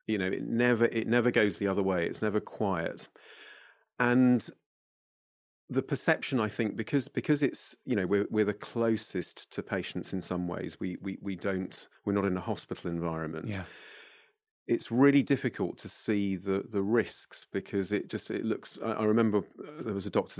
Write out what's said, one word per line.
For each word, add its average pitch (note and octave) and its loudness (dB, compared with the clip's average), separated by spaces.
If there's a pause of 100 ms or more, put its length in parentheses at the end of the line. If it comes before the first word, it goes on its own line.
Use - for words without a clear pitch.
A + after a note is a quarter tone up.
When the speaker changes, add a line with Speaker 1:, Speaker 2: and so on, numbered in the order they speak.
Speaker 1:
You G#2+ 0
know, F#2+ 0
it G2+ -2
never, A#2 4
it A2+ 0
never A#2+ 4
goes G#2+ 4
the G2+ 0
other G2 2
way. F2+ 2
It's F2 -6
never G#2 0
quiet. F2+ -4 (880)
And B2 6 (1200)
the C3 0
perception, - 0
I G#2+ 2
think, A2 0
because, C3 0
because C#3+ 0
it's, - -2
you B2+ 0
know, F#2 2
we're, G2+ 2
we're G#2+ 4
the G2+ 2
closest - -2
to - -6
patients - -4
in F#2+ -2
some F2+ -2
ways. - -6
We, F#2 -4
we, G2 -6
we G2 -6
don't, F#2+ -4 (160)
we're G2+ -2
not G2+ 2
in F#2 2
a F2+ -2
hospital F#2+ -6
environment. E2 -4
Speaker 2:
Yeah. F#2+ -4 (1040)
Speaker 1:
It's A#2 -2
really C3+ 6
difficult A2+ 0
to - -10
see G2+ 0
the, F#2+ -2
the G2+ -2
risks - -2
because G2 -2
it - -2
just, - -6
it G#2 -4
looks, - -4
I, A2 -2
I A2 -2
remember, A2 4
uh, - -6
there A2 -4
was G2 -6
a G2 -6
doctor - 0